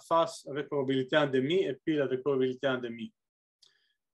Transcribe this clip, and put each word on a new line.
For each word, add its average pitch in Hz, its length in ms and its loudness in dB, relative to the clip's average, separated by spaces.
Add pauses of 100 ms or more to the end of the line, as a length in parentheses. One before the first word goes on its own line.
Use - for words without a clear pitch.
face 165 420 2
avec 143 200 -6
probabilité 135 480 0
un 147 120 4
demi 139 360 2
et 135 100 -2 (120)
pile 151 160 0
avec 127 200 -2
probabilité 131 460 0
un 127 100 0
demi. 117 360 -8 (1000)